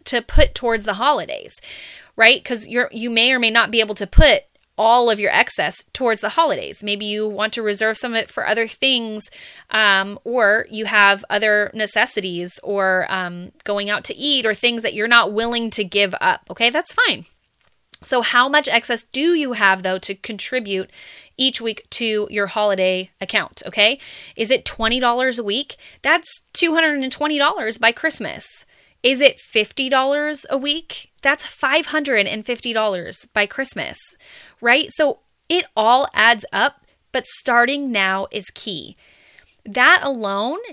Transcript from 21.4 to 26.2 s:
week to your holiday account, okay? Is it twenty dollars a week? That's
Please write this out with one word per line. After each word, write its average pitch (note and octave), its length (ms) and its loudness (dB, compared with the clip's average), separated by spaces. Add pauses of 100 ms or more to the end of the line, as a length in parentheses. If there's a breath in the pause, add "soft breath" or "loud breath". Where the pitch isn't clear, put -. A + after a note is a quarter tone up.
week A3+ 300 -6
to G#3+ 400 -2
your G3+ 180 -2
holiday F#3 600 0 (100)
account, - 460 -4
okay? A3 320 2 (380 loud breath)
Is A3 140 -2
it B3+ 140 2
twenty A#3 360 -2
dollars B3 380 0
a A#3 60 -4
week? A3 320 -6 (260 loud breath)
That's D#4+ 400 0 (100)